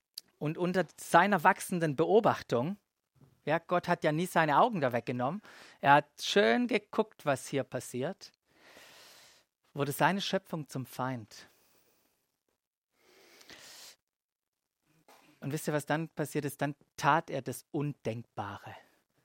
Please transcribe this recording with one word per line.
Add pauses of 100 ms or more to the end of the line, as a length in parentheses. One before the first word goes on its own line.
(380)
Und
unter (100)
seiner
wachsenden
Beobachtung, (680)
ja,
Gott
hat
ja
nie
seine
Augen
da
weggenommen, (400)
er
hat (140)
schön
geguckt,
was
hier
passiert, (1400)
wurde
seine
Schöpfung
zum
Feind. (4000)
Und
wisst
ihr,
was
dann
passiert
ist?
Dann (220)
tat
er
das
Undenkbare. (500)